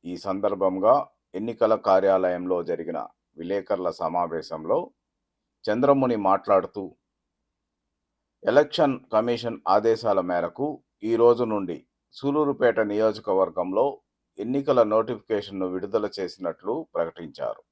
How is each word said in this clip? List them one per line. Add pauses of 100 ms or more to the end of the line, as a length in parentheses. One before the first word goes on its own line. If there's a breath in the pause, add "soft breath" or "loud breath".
ఈ
సందర్భంగా (300)
ఎన్నికల
కార్యాలయంలో
జరిగిన (360)
విలేకరుల
సమావేశంలో (840)
చంద్రముని
మాట్లాడుతూ, (1600)
ఎలక్షన్ (140)
కమిషన్ (100)
ఆదేశాల
మేరకు (240)
ఈ
రోజు
నుండి (320)
సూలూరుపేట
నియోజకవర్గంలో (420)
ఎన్నికల
నోటిఫికేషన్ను
విడుదల (100)
చేసినట్లు
ప్రకటించారు.